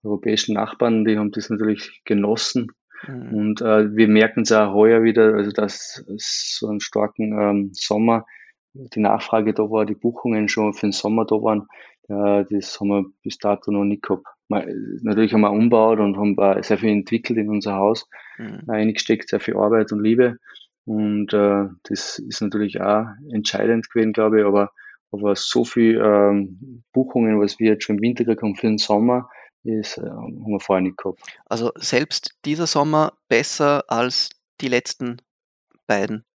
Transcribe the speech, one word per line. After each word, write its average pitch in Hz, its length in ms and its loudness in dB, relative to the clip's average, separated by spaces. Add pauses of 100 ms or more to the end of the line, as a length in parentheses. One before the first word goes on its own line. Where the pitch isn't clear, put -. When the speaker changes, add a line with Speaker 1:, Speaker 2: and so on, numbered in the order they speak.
Speaker 1:
europäischen 107 520 -2
Nachbarn, 110 500 0
die 107 140 2
haben 104 120 -2
das 104 200 -8
natürlich 107 560 -4
genossen. 110 680 -2 (340)
Speaker 2:
Mhm. 123 280 -12
Speaker 1:
Und, 107 260 -2
äh, 107 340 4
wir 110 140 6
merken's 107 420 4
auch 107 220 4
heuer 110 300 6
wieder, 110 320 6
also 104 180 0
dass - 500 -6 (140)
so - 520 -8
einen 104 120 -4
starken, 107 580 -4
ähm, 101 360 0
Sommer, 113 500 0 (480)
die 127 280 -10
Nachfrage 107 520 2
da 107 120 0
war, 107 200 0
die 104 100 -4
Buchungen 113 540 -2
schon 104 240 0
für - 140 -6
den 101 60 0
Sommer 110 340 0
da 107 100 2
waren, 107 320 0 (400)
äh, 101 400 0
das - 320 -6
haben 101 80 -2
wir 101 160 0 (180)
bis - 140 -10
dato 104 340 -2
noch 101 140 0
nicht 101 180 -2
gehabt. - 220 -4 (240)
Ma-, 101 160 -2 (380)
natürlich 107 320 0
haben 107 80 4
wir 104 100 2
umgebaut 110 480 4
und 101 160 2
haben 104 180 0
da 98 280 2
sehr 104 160 0
viel 113 100 0
entwickelt 113 500 -2
in 107 120 -2
unser 104 240 -4
Haus, 104 340 0 (300)
Speaker 2:
Mhm. 107 300 -14
Speaker 1:
reingesteckt, 110 600 -2
sehr - 120 -2
viel - 160 -6
Arbeit 107 360 2
und 104 100 -4
Liebe. 120 360 2 (480)
Und, 104 480 -2
äh, 101 320 2 (180)
das - 340 -8
ist - 220 -12
natürlich 104 400 -4
auch 104 240 0 (260)
entscheidend 110 600 -2
gewesen, 110 240 2
glaub 110 180 2
ich, 107 120 4
aber, 101 280 2 (400)
aber 101 240 -2
so - 300 -2
viel, 113 360 2
ähm, 101 840 0 (100)
Buchungen, 117 440 0
was 101 200 0
wir 110 140 4
jetzt 104 120 0
schon 107 120 -2
im 101 60 -2
Winter 120 220 0
gekriegt 113 180 -2
haben 107 140 -4
für - 100 -4
den 107 120 0
Sommer, 120 500 0 (340)
ist, 110 360 -6
äh, - 100 -10
haben 113 380 -14
wir 101 120 -4
vorher 95 220 0
nicht 92 160 -2
gehabt. - 240 -10 (240)
Speaker 2:
Also 113 320 -4
selbst - 580 -4 (120)
dieser 156 200 -2
Sommer 151 460 0 (160)
besser 143 600 0
als 120 420 -2 (320)
die 139 60 -6
letzten 123 500 -4 (680)
beiden? 107 380 -2 (100)